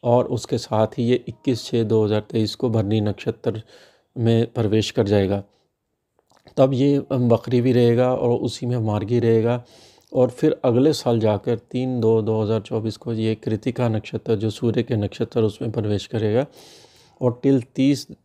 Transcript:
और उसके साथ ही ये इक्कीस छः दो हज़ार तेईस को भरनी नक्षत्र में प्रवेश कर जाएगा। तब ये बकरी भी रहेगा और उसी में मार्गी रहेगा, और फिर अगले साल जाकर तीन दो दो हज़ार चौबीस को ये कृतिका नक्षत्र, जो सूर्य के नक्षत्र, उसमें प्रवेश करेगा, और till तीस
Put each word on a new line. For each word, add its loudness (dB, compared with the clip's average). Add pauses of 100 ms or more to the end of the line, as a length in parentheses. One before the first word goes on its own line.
और 4
उसके -4
साथ 0
ही -4
ये 0
इक्कीस -4
छः 0
दो 2
हज़ार 0
तेईस -4
को -2
भरनी 0
नक्षत्र -4 (560)
में 2
प्रवेश 0
कर 0
जाएगा। 2 (1120)
तब 4
ये 2 (120)
बकरी 2
भी 2
रहेगा 4
और -2
उसी -4
में -2
मार्गी -2
रहेगा, 2 (500)
और 2
फिर -2
अगले 4
साल 0
जाकर 0
तीन -6
दो 2
दो -2
हज़ार 0
चौबीस -6
को -8
ये -2
कृतिका -4
नक्षत्र, -4
जो -2
सूर्य -2
के -4
नक्षत्र, -2
उसमें -2
प्रवेश -4
करेगा, 0 (760)
और 0
till 4 (120)
तीस 0 (180)